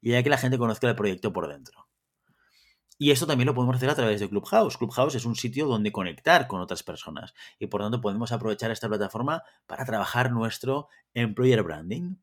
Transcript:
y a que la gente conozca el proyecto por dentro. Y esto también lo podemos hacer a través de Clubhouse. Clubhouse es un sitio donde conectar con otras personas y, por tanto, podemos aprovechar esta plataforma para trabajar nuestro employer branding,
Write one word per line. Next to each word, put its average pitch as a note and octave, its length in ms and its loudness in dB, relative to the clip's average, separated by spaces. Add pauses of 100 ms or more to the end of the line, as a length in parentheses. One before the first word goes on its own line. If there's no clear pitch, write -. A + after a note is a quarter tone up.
y A#2+ 140 2
a B2 80 4
que D3 80 2
la C3 80 4
gente B2+ 180 2
conozca A#2 320 0
el A2 60 0
proyecto G2+ 360 -2
por E2+ 160 -4
dentro. - 380 -18 (1120)
Y C#3+ 140 6
esto C3+ 160 4
también C3 200 4
lo D3 60 2
podemos B2+ 220 2
hacer B2+ 140 2
a D3+ 60 2
través A2 260 2
de G2 80 -2
Clubhouse. D3 480 2
Clubhouse B2+ 380 0
es A#2 100 -4
un A#2 100 -2
sitio C3+ 320 -4
donde G#2+ 240 0
conectar B2 560 2
con F#2 140 -6
otras F2+ 200 -6
personas - 520 -12 (260)
y, G#2 80 -6
por G2+ 140 -4
tanto, A2+ 180 -2
podemos A2+ 320 -2
aprovechar A2 400 -2
esta A2 160 -6
plataforma A2 560 -4 (240)
para - 160 -10
trabajar A#2+ 480 0
nuestro B2 560 -2 (260)
employer A#2+ 480 4
branding, F#2+ 600 -6